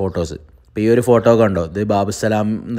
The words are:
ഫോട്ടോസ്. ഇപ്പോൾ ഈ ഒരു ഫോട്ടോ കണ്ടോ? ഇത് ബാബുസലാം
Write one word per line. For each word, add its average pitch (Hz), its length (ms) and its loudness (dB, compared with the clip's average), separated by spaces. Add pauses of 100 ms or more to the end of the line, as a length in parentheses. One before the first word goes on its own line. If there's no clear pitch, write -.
ഫോട്ടോസ്. 87 360 -6 (340)
ഇപ്പോൾ 107 100 -6
ഈ 107 80 0
ഒരു 117 120 4
ഫോട്ടോ 120 340 4
കണ്ടോ? 101 300 2
ഇത് 82 180 -8
ബാബുസലാം 107 640 -2 (320)